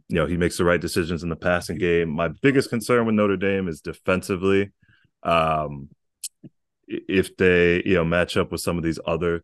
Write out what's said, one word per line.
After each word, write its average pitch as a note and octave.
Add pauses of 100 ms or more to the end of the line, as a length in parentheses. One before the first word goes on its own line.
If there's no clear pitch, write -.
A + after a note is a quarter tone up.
you F2
know, D#2
he F2
makes E2+
the F2+
right E2+
decisions E2+
in E2
the E2
passing F2
game. E2+
My E2
biggest C3
concern A#2
with A2+
Notre G2+
Dame G2
is D#2
defensively. F#2+ (520)
Um, D#2 (1040)
i-, -
if F#2
they, F2
you G2
know, E2+
match E2+
up F2+
with E2+
some F2
of D#2+
these E2
other E2+